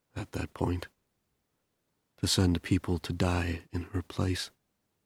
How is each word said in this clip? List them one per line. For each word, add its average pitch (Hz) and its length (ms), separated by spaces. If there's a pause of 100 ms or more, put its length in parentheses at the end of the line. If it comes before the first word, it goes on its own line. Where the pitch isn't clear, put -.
(140)
at 101 180
that - 200
point. 87 360 (1300)
To 104 100
send 90 340
people 90 360
to - 140
die 87 500 (100)
in 87 120 (100)
her 90 80
place. - 480 (560)